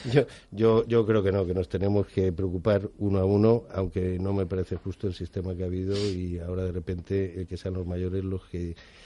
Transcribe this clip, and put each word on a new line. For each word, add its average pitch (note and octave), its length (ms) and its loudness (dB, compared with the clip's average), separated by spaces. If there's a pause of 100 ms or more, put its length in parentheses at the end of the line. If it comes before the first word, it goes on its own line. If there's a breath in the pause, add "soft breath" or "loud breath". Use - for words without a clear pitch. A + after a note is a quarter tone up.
<laughs> A#2+ 80 -6
Yo, C3 140 6 (260 loud breath)
yo, A2+ 340 4
yo A#2 200 4
creo G#2+ 180 4
que F#2+ 80 2
no, G2 140 2
que F2 80 0
nos F#2 160 -2
tenemos G2 380 2
que F#2+ 260 2
preocupar F#2+ 640 0
uno G2 220 0
a F#2 60 2
uno, G#2+ 380 4 (100)
aunque F#2 460 -2
no F#2+ 140 -2
me G2 120 0
parece F#2 300 -4
justo F#2+ 320 -6
el F#2 60 -4
sistema F2+ 420 -8
que F2+ 80 -6
ha F2+ 40 -4
habido F#2 280 -2
y F2+ 440 -4
ahora F2+ 260 -4
de F2+ 80 -4
repente F2+ 680 -4
el F2 80 -8
que F2+ 80 -8
sean F#2 200 -6
los F#2 120 -4
mayores F2+ 380 -2
los F#2 220 -6
que F2 280 -8 (300 loud breath)